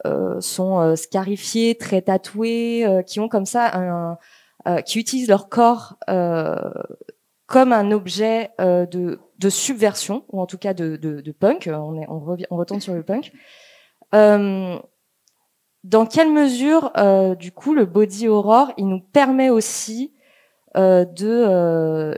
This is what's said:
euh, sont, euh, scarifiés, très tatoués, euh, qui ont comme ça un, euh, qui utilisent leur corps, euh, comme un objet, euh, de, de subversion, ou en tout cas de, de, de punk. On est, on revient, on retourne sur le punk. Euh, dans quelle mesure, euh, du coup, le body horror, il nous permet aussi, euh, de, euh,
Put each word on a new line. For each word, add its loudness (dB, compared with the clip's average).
euh, -4
sont, -4
euh, 2
scarifiés, -2
très -2
tatoués, -2
euh, 2
qui -6
ont -4
comme -2
ça -2
un, -6
euh, 0
qui -6
utilisent -4
leur 2
corps, 0
euh, -2
comme 4
un 2
objet, -2
euh, 2
de, -6
de 0
subversion, -4
ou -6
en -6
tout -12
cas -4
de, -6
de, -8
de -14
punk. 0
On -8
est, -12
on -10
revient, -8
on -6
retourne -6
sur -8
le -6
punk. -6
Euh, 4
dans 4
quelle 2
mesure, 2
euh, 4
du -14
coup, -4
le 4
body 0
horror, 4
il -4
nous -2
permet 2
aussi, -2
euh, 6
de, -8
euh, 0